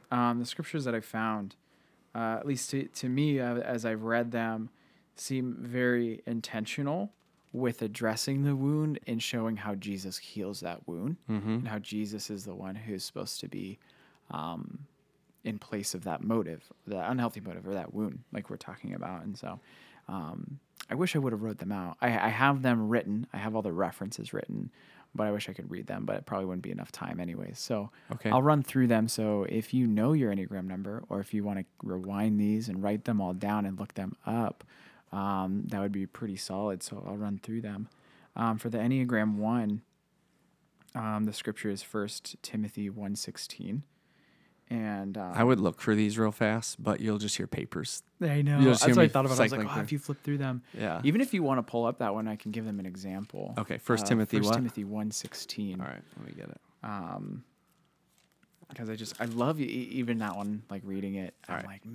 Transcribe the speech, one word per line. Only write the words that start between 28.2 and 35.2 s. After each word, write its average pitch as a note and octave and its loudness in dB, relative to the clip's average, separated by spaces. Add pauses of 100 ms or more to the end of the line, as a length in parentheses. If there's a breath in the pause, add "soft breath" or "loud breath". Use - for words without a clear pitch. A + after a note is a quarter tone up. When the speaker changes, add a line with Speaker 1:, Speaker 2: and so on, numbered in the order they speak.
Speaker 1:
I'll B2+ 8
run D3 6
through C3 6
them. A2+ 6
So G#2+ 2
if - -2
you B2+ 6
know A2 6
your B2+ 4
Enneagram F#2+ -4
number, G2 -6
or G2 -2
if - -6
you G#2 0
wanna G2 -2 (200)
rewind G2+ 0
these G#2+ 4
and F#2+ -2
write G#2 0
them G#2 2
all F#2 0
down G2+ 0
and F#2+ -4
look G2+ -6
them F#2+ -6
up, A2+ 0 (480 soft breath)
um, G2 0